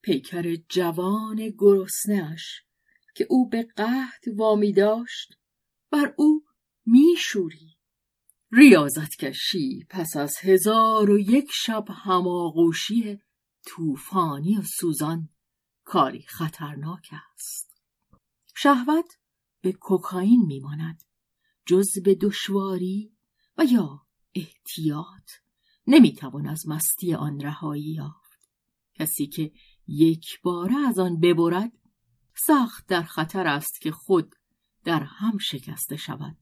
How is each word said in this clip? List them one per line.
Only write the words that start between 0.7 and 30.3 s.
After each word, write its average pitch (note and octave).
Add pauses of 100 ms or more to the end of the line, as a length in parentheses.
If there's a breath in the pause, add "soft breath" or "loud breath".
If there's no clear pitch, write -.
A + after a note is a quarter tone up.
گرسنه‌اش F#3+ (520)
که -
او B3+
به A#3
قحط B3
وامی G#3
داشت، G#3+ (540)
بر C#4+
او D4+ (420)
می‌شوری. A#3 (760)
ریاضت F#3
کشی C3+
پس E3
از C#3+
هزار G#3+
و G#3
یک A#3+
شب A3
هماغوشی F3+ (480)
طوفانی D#3+
و G3
سوزان D#3+ (540)
کاری C3
خطرناک D#3 (240)
است. - (760)
شهوت C#4+ (440)
به F#3
کوکائین F#3+
می‌ماند. D3+ (600)
جز F#3+
به F#3+
دشواری G3 (440)
و E4
یا E3 (340)
احتیاط - (560)
نمی‌توان D3
از D#3
مستی D#3+
آن D3
رهایی D3
یافت. - (440)
کسی D#3
که D3+ (360 soft breath)
یک D#3+